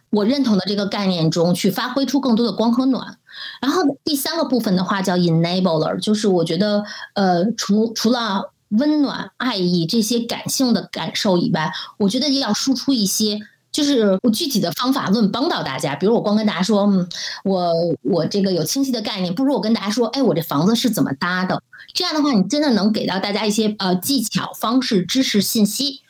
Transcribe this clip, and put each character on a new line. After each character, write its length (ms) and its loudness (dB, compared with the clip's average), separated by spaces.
我 160 2
认 180 2
同 140 2
的 80 -2
这 100 -2
个 80 -2
概 220 -2
念 240 2
中， 240 2
去 160 0
发 180 -2
挥 160 -2
出 160 0
更 140 2
多 100 2
的 80 0
光 180 2
和 140 2
暖。 320 -2
然 100 0
后 100 2
第 100 -2
三 220 -2
个 80 0
部 160 0
分 160 2
的 80 0
话 160 -2
叫 160 0
enabler， 840 2
就 160 0
是 140 0
我 160 4
觉 140 -2
得， 260 0
呃， 380 2
除， 420 0
除 160 0
了 420 -2
温 320 2
暖、 380 -2
爱 180 -2
意 300 0
这 160 0
些 180 0
感 300 -6
性 240 2
的 80 0
感 240 -6
受 220 2
以 140 0
外， 200 -2
我 140 2
觉 100 0
得 80 0
也 120 2
要 120 -2
输 220 0
出 180 -2
一 120 0
些， 360 0
就 100 -2
是 400 4
我 80 2
具 160 0
体 140 -2
的 120 0
方 200 0
法 180 0
论 220 4
帮 160 0
到 160 -2
大 140 -6
家。 180 -4
比 100 0
如 80 4
我 80 2
光 140 2
跟 100 2
大 80 0
家 80 0
说， 200 2
嗯， 260 2
我， 300 0
我 240 0
这 140 -2
个 120 2
有 100 0
清 220 -2
晰 80 -2
的 80 -4
概 200 -6
念， 140 -2
不 100 -2
如 100 2
我 60 0
跟 140 0
大 60 0
家 100 -4
说 240 0
，“哎， 80 0
我 100 4
这 80 -2
房 240 0
子 120 4
是 120 0
怎 140 0
么 120 -2
搭 300 -4
的。” 160 -2
这 120 -2
样 100 -2
的 80 2
话， 100 2
你 120 4
真 180 -2
的 100 2
能 200 2
给 120 -2
到 140 -2
大 140 -2
家 120 -2
一 60 0
些， 280 0
呃， 180 0
技 260 -2
巧、 320 -4
方 260 0
式、 240 0
知 200 0
识、 180 2
信 240 0
息， 440 -4